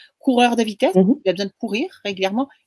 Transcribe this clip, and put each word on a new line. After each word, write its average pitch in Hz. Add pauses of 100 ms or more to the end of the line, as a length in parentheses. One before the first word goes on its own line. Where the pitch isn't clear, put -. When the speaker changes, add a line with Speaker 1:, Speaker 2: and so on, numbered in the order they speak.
(180)
Speaker 1:
Coureur 247
de 233
vitesse, 226
Speaker 2:
Mhm. 190
Speaker 1:
il 190
a 185
besoin 196
de 190
courir 226 (180)
régulièrement, 202 (180)